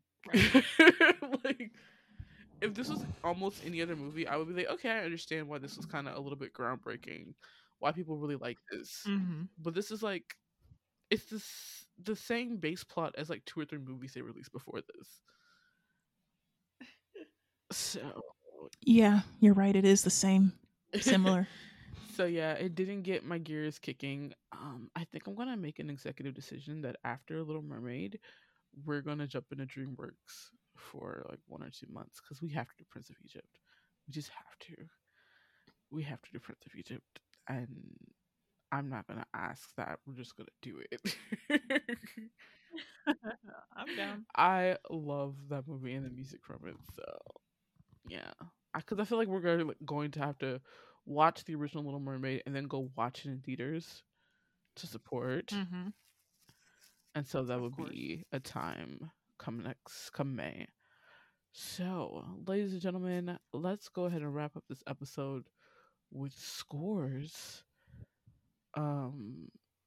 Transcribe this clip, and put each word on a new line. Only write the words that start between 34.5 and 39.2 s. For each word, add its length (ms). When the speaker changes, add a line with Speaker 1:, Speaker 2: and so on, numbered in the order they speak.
Speaker 1:
to. 280
We 140
have 180
to 100
do 80
Prince 280
of 80
Egypt, 440
and 500
I'm 180
not 180
gonna 260